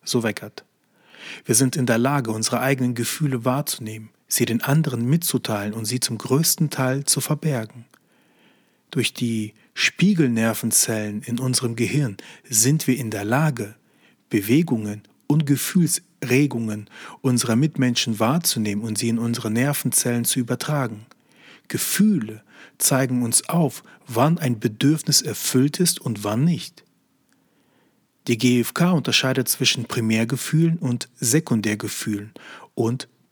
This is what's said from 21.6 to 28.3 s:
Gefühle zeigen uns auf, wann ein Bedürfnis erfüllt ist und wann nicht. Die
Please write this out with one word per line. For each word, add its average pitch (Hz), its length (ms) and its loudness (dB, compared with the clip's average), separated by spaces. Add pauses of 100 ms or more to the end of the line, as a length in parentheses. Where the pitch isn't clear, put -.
Gefühle 135 760 0 (340)
zeigen 127 460 2
uns - 260 0
auf, 165 340 0 (240)
wann 135 320 2
ein 120 220 -2
Bedürfnis 139 600 2
erfüllt 135 580 0
ist 180 200 0
und 107 240 -4
wann 110 200 2
nicht. - 400 -2 (1400)
Die 120 80 0